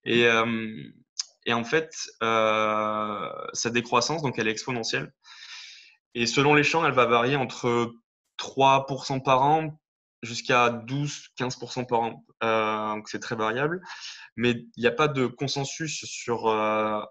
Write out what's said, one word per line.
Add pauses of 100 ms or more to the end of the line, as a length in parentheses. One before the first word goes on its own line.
Et,
euh, (720)
et
en
fait, (280)
euh, (220)
cette
décroissance,
donc,
elle
est
exponentielle. (1000)
Et
selon
les
champs,
elle
va
varier
entre (420)
trois
pour
cent
par
an, (460)
jusqu'à
douze,
quinze
pour
cent
par
an. (180)
Euh,
donc,
c'est
très
variable. (540)
Mais (240)
il
n'y
a
pas
de
consensus
sur,
euh,